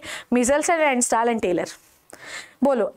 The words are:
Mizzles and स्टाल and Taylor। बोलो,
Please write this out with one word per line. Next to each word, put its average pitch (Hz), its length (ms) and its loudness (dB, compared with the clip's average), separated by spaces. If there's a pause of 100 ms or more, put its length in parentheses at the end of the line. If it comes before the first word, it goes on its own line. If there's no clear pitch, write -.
(340)
Mizzles 269 380 2
and 294 300 2
स्टाल 233 280 0
and 226 120 -2
Taylor। 175 280 -2 (920)
बोलो, 247 220 2 (120)